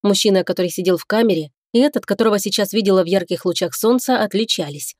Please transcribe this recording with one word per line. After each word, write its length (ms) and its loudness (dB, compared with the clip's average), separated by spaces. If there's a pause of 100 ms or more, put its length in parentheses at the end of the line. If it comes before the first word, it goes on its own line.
Мужчина, 420 2
который 260 -2
сидел 280 0
в 80 -8
камере, 460 0 (220)
и 60 4
этот, 260 0
которого 340 0
сейчас 340 -2
видела 300 4
в 20 2
ярких 400 -2
лучах 300 -2
солнца, 460 0
отличались. 800 -4